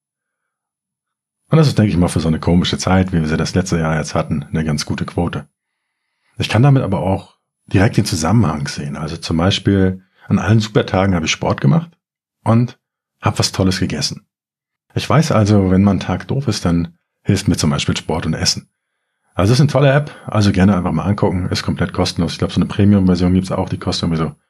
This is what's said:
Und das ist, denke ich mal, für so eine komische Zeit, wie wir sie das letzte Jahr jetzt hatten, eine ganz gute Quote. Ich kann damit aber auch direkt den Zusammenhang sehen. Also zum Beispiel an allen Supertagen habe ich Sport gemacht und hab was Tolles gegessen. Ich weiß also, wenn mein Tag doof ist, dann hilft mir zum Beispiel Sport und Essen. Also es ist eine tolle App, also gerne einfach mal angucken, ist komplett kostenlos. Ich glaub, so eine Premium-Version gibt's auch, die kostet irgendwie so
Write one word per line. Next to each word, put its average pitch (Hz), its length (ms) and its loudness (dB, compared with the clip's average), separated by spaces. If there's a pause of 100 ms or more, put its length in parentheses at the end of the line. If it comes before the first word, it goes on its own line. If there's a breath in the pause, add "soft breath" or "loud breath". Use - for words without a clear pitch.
(1500)
Und 156 100 2
das 156 100 4
ist, 110 100 -2
denke 107 140 4
ich 80 40 -2
mal, 87 120 2
für - 100 -2
so 82 80 -2
eine 80 140 0
komische 85 380 0
Zeit, 92 340 2
wie 85 80 0
wir 76 80 -2
sie 78 80 -2
das 80 180 -4
letzte 87 240 0
Jahr 80 180 -2
jetzt 147 200 -4
hatten, 78 340 -4
eine 80 140 -2
ganz 73 200 -4
gute 78 200 -6
Quote. 85 420 -6 (920)
Ich 117 100 -4
kann 113 160 2
damit 135 180 4
aber 95 180 -2
auch 95 360 -4 (300)
direkt 104 300 0
den 113 80 2
Zusammenhang 80 600 0
sehen. 71 300 -8
Also 80 200 -8
zum 82 200 -4
Beispiel 95 680 0 (240 loud breath)
an 101 140 0
allen 104 180 2
Supertagen 101 560 0
habe 80 120 -2
ich - 40 -2
Sport - 300 -4
gemacht 160 360 0 (460)
und 117 380 0 (400)
hab - 180 -2
was - 140 -2
Tolles 92 260 0
gegessen. - 480 -6 (680)
Ich - 140 -6
weiß 147 220 2
also, 101 400 4
wenn 92 140 4
mein 98 160 2
Tag 92 260 -6
doof 139 220 -4
ist, - 160 -2
dann 85 340 -2 (240)
hilft - 240 0
mir 87 100 2
zum 76 140 0
Beispiel 71 260 -2
Sport 76 300 -6
und 80 80 -2
Essen. - 340 -4 (680)
Also 101 180 2
es 127 60 2
ist 147 40 6
eine 147 80 4
tolle 135 220 4
App, 147 200 0 (140)
also 104 240 2
gerne 95 260 4
einfach 87 160 -2
mal - 120 -2
angucken, 92 460 0
ist - 120 -4
komplett 85 300 -4
kostenlos. 87 400 -2
Ich - 60 -10
glaub, 95 140 -2
so 98 80 0
eine 85 60 0
Premium-Version 92 680 2
gibt's 92 180 0
auch, 92 160 -4
die 92 100 -6
kostet - 260 -6
irgendwie 82 180 -2
so 76 120 -6 (160)